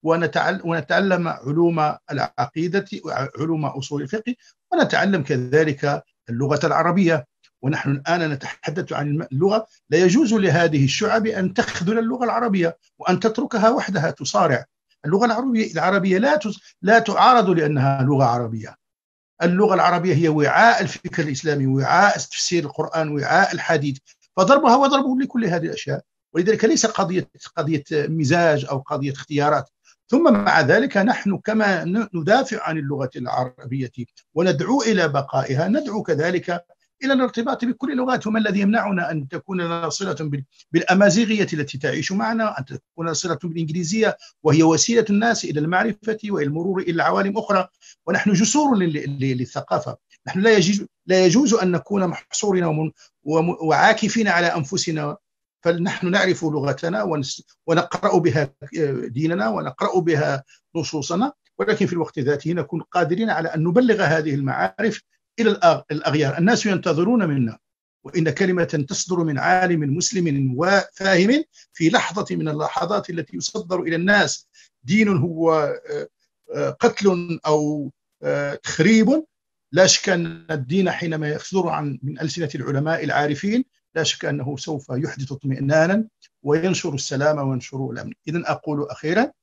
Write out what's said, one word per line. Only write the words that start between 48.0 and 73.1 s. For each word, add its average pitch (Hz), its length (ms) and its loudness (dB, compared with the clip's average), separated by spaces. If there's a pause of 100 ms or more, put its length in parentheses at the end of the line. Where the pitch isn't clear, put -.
ونحن 185 280 0
جسور 247 420 2
لل-، 180 180 2
لل-، 139 440 -4
للثقافة. 131 600 -6 (300)
نحن 185 120 -4
لا 220 180 6
يجوز، 196 280 2 (200)
لا 185 200 4
يجوز 214 280 4
أن 185 180 2
نكون 185 360 -2
محصورين 185 560 -2
ومن-، 156 280 -2 (320)
وم-، 160 380 0
وعاكفين 202 680 2
على 175 200 2
أنفسنا، 156 720 -4 (460)
فنحن 175 480 -2
نعرف 185 320 0
لغتنا 151 600 -2
ونس-، 151 400 -6 (240)
ونقرأ 165 500 0
بها، 156 360 0 (260)
آه، 135 280 -2
ديننا، 160 420 -2
ونقرأ 185 500 -2
بها 147 440 0 (320)
نصوصنا، 165 580 -4 (260)
ولكن 202 260 0
في 180 80 -2
الوقت 165 260 -4
ذاته 147 340 -2
نكون 165 280 -6
قادرين 180 480 -2
على 160 240 -2
أن 156 100 -2
نبلغ 214 400 2
هذه 156 320 0
المعارف 143 680 -4 (380)
إلى 220 120 4
الأغ-، 170 300 4 (100)
الأغيار. 151 460 0
الناس 220 280 2
ينتظرون 185 600 0
منا، 131 300 -2 (460)
وإن 160 260 0
كلمة 180 340 0
تصدر 170 600 -4
من 151 160 -2
عالم 170 580 2
مسلم 143 600 0
وفاهم 196 880 2 (300)
في 165 160 2
لحظة 185 460 -2
من 160 140 -4
اللحظات 165 600 -4
التي 170 280 -10